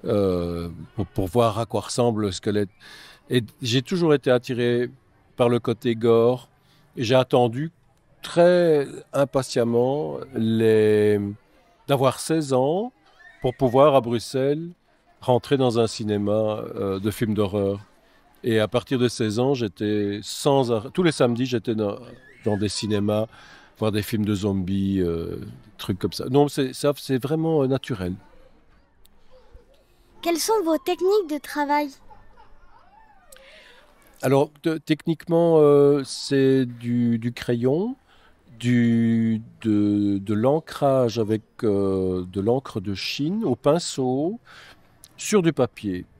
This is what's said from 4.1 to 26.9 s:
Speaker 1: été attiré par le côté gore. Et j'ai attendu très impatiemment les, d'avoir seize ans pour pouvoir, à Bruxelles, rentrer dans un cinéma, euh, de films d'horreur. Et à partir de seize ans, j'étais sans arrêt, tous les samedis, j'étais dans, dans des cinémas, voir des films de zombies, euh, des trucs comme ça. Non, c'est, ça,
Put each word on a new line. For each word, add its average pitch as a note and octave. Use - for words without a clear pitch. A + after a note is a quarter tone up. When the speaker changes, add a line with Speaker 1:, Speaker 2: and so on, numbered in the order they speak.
Speaker 1:
été C#3
attiré A#2+
par A#2+
le A#2+
côté A#2
gore. A#2
Et A#2+
j'ai A#2+
attendu B2+
très E3+
impatiemment C3
les, G#2+
d'avoir C3
seize D#3
ans E3
pour B2+
pouvoir, C3+
à C3+
Bruxelles, C3+
rentrer B2+
dans B2
un A2+
cinéma, G#2
euh, G#2+
de G#2
films A2
d'horreur. G2+
Et A2
à G#2+
partir B2
de B2
seize A2
ans, C3+
j'étais G#2
sans C3+
arrêt, A2+
tous F#3
les E3
samedis, A#2+
j'étais A#2+
dans, G#2
dans G#2
des G#2
cinémas, G#2
voir G#2+
des G#2
films G#2+
de G#2
zombies, G2
euh, E2+
des -
trucs G2
comme F#2+
ça. -
Non, C#3+
c'est, C3+
ça, D3